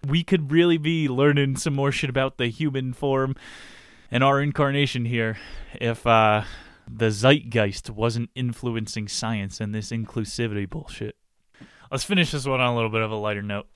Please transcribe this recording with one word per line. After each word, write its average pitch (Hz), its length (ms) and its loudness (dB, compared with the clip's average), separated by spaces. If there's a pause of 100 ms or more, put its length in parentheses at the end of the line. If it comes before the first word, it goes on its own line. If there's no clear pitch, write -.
We 156 180 0
could 156 280 2
really 170 260 6
be 160 300 0
learning 139 500 4
some 147 160 -2
more 139 180 2
shit 135 180 -2
about 135 280 -2
the 123 100 0
human 131 460 -2
form 135 420 0 (760)
and 120 120 2
our 139 160 6
incarnation 139 680 0
here 113 320 -2 (360)
if, 117 320 -4
uh, 110 380 6 (440)
the 113 220 0
zeitgeist 110 800 2
wasn't 113 460 -2
influencing 113 720 -6
science 104 520 -6
and 104 140 -6
this 107 180 -8
inclusivity 107 800 -6
bullshit. - 460 -10 (760)
Let's 131 140 -4
finish 180 280 2
this 139 140 -4
one 131 160 0
on 123 120 2
a - 20 0
little 113 160 0
bit 110 100 0
of 107 100 -2
a 110 40 -4
lighter 104 260 -4
note. 101 340 -8